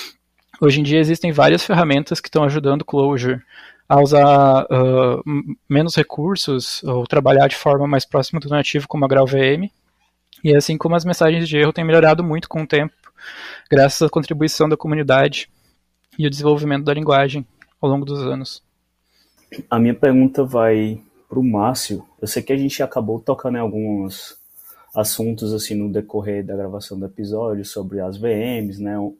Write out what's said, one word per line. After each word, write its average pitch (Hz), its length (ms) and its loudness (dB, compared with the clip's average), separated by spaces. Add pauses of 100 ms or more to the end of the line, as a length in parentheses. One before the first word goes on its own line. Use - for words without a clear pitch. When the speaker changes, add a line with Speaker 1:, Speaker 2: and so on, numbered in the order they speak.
(600)
Speaker 1:
Hoje 147 180 4
em 151 40 0
dia 147 160 2
existem 160 320 0
várias 147 340 2
ferramentas 160 560 0
que - 60 -16
estão 151 160 0
ajudando 143 380 0
o - 40 -10
Clojure 131 560 0 (460)
a 143 120 4
usar, 139 680 6
ah, 127 560 2
m-, 143 320 -6 (100)
menos 156 280 2
recursos 147 880 -2
ou 123 240 -2
trabalhar 139 400 4
de - 80 -2
forma 143 320 2
mais 139 180 0
próxima 147 340 -2
do 143 80 -12
nativo 143 400 -2
como 143 180 -2
a - 20 -2
graalvm. 135 640 2 (720)
E 147 120 4
assim 151 220 2
como 165 180 -2
as 170 80 0
mensagens 165 460 2
de 151 80 -2
erro 151 160 2
têm 170 100 -4
melhorado 160 400 4
muito 165 240 -4
com 160 140 -8
o 147 60 -8
tempo, 156 260 -2 (760)
graças 139 340 4
à 151 60 2
contribuição 156 600 -2
da 151 80 2
comunidade 147 720 0 (680)
e 151 120 -2
o - 20 2
desenvolvimento 147 540 0
da 143 100 0
linguagem 139 500 0 (380)
ao 143 80 0
longo 139 160 -2
dos 143 160 -8
anos. 135 400 -8 (1040)
Speaker 2:
A 117 120 -2
minha 117 160 2
pergunta 131 480 4
vai 110 580 0 (260)
pro 131 160 -2
Márcio. 107 640 -2 (140)
Eu 107 80 -10
sei - 140 -6
que - 100 -6
a 139 60 0
gente 139 240 -4
acabou 113 380 -4
tocando 127 380 -4
em 117 40 -4
alguns 104 760 -6 (600)
assuntos 110 580 -4
assim 107 220 -6
no 104 120 -4
decorrer 104 560 -6
da 98 120 -10
gravação 98 440 -10
do 98 60 -8
episódio, 104 580 -8
sobre 98 360 -10
as 95 180 -8
V 110 100 -6 (360)
Ms, 98 180 -10
né, 104 140 -8 (240)